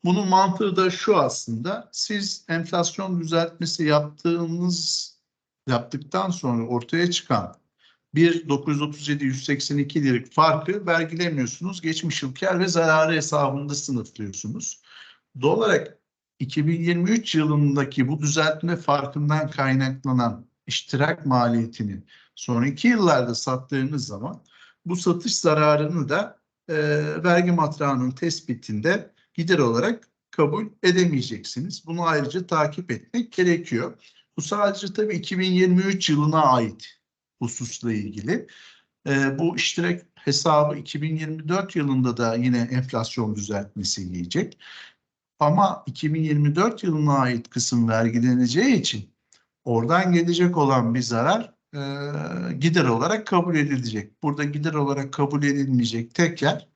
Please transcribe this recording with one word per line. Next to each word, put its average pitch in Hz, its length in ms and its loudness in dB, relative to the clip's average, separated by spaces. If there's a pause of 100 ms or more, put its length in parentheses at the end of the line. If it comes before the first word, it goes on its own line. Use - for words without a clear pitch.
Bunun 180 240 2
mantığı 190 480 4
da 185 140 4
şu 190 280 2
aslında, 139 720 -2
siz - 580 -6
enflasyon 175 720 -2
düzeltmesi 165 640 -2
yaptığınız, 170 1300 0 (560)
yaptıktan 131 640 -2
sonra 120 380 -2
ortaya 160 440 -2
çıkan 107 480 -2 (560)
bir 165 340 4
dokuz 143 240 0
yüz 147 80 0
otuz 147 280 -6
yedi 143 160 0
yüz 131 200 -2
seksen 143 320 -2
iki 143 260 0
liralık 123 300 0
farkı 160 520 2
vergilemiyorsunuz. 165 960 -2
Geçmiş 160 420 -4
yıl 131 120 -8
kar 190 240 -2
ve 185 80 0
zararı 160 460 2
hesabında 143 600 -2
sınıflıyorsunuz. 110 1040 -8 (600)
Doğal 160 160 2
olarak 208 400 0 (420)
iki 147 280 -2
bin 170 140 0
yirmi 175 280 0
üç 226 260 0
yılındaki 143 720 2
bu 151 120 -2
düzeltme 156 580 0
farkından 147 720 0
kaynaklanan 131 960 0 (220)
iştirak 151 580 -2
maliyetini 117 760 0 (320)
sonraki 127 520 0
yıllarda 156 480 4
sattığınız 131 720 -4
zaman 104 360 -12 (420)
bu 175 100 -4
satış 180 400 0
zararını 151 760 2
da, 190 300 -4 (300)
e, 160 60 -4 (480)
vergi 175 280 4
matrağının 147 600 0
tespitinde 131 1000 -4 (220)
gider 170 240 2
olarak 135 500 2 (240)
kabul 147 340 0 (180)
edemeyeceksiniz. 156 1000 0
Bunu 170 180 -4
ayrıca 160 440 -2
takip 151 440 -2
etmek 233 400 -6
gerekiyor. 170 600 0 (440)
Bu 156 40 -6
sadece 202 520 -2
tabii 214 220 -2
iki - 240 -4
bin 185 120 0
yirmi 180 300 4
üç 196 280 -2
yılına 151 320 2
ait 120 580 0 (420)
hususla 117 520 -6
ilgili. 110 540 -4 (600)
E, 135 320 0
bu 170 160 0
iştirak 175 500 -2 (100)
hesabı 151 640 2
iki 143 240 -8
bin 156 160 -2
yirmi 156 320 -6
dört 190 260 -2
yılında 131 420 2
da 117 180 0
yine 123 220 2
enflasyon 117 800 -2
düzeltmesi 101 680 -6
yiyecek. 90 560 -4 (840)
Ama 175 460 2
iki 147 280 -4
bin 160 100 0
yirmi 147 320 2
dört 214 280 0
yılına 151 300 2
ait 123 360 0
kısım 117 400 0
vergileneceği 123 840 4
için 113 340 -4 (540)
oradan 147 500 2
gelecek 175 440 2
olan 127 380 2
bir 127 60 0
zarar, 127 520 0 (200)
e, 147 60 -10 (760)
gider 160 320 2
olarak 151 420 2
kabul 175 280 2
edilecek. 120 680 -2
Burada 147 200 -2
gider 147 300 -4
olarak 139 400 -2
kabul 143 300 0
edilmeyecek 127 720 0
tek 170 260 0
yer 151 340 -2